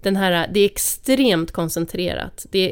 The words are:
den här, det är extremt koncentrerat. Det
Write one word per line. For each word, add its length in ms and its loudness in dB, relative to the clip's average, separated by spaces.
den 140 0
här, 360 0
det 80 4
är 60 8
extremt 880 0
koncentrerat. 960 -6
Det 80 -2